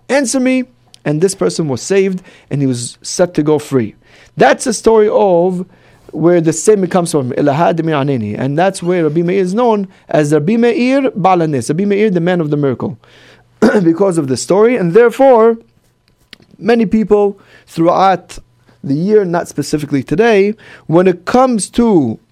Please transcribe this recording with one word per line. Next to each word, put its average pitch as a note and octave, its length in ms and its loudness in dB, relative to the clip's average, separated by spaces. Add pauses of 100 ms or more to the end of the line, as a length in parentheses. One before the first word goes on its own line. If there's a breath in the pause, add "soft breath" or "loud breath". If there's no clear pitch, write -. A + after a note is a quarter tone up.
"Answer C4+ 300 0
me." B3+ 260 0 (380)
And D3+ 180 -2
this F#3+ 120 0
person E3+ 340 -4
was B2+ 140 -6
saved, F#3+ 400 -2 (300 loud breath)
and C#3+ 100 -4
he C3+ 60 0
was A#2+ 340 -6
set F3 340 -4
to D3+ 80 0
go D3+ 160 0
free. B2+ 360 -4 (420 soft breath)
That's C4 280 2
the B3 80 -2
story A3 340 2
of F#3 580 0 (460 soft breath)
where E3+ 280 2
the D#3 140 0
statement F#3+ 380 0
comes F3 200 -2
from, C3 200 -2
"Elaha D3+ 440 0
de E3 80 -4
Meir D#3+ 120 -2
aneni." C3 420 -2
And C#3 200 -4
that's F#3+ 240 0
where F3 220 -2
Rabbi D#3 180 -2
Meir F3+ 180 -2
is F3+ 140 -2
known G#3+ 340 0 (220 soft breath)
as D3+ 240 0
Rabbi D#3 240 0
Meir B3 540 0
Baal F#3 280 0
HaNes, D3+ 300 -2
Rabbi E3 160 -2
Meir, G3+ 240 0
the F3 120 0
man F3 180 0
of D3+ 100 -4
the D3 80 -2
miracle, C3 400 -4 (640 soft breath)
<clears throat> A3 220 2
because E3+ 340 0
of C#3+ 120 -2
the B2 80 -2
story. G#3+ 400 2
And E3+ 160 -2
therefore, A#3 640 4 (1000)
many A#3 280 0
people G#3 520 0 (300 soft breath)
throughout F3 720 0 (440 soft breath)
the C#3 100 -4
year, G3 320 2
not E3+ 220 -4
specifically C#3+ 560 -4
today, G#3 520 2 (320 loud breath)
when F3 200 2
it F3+ 180 -2
comes B3 460 0
to E3 460 0 (140)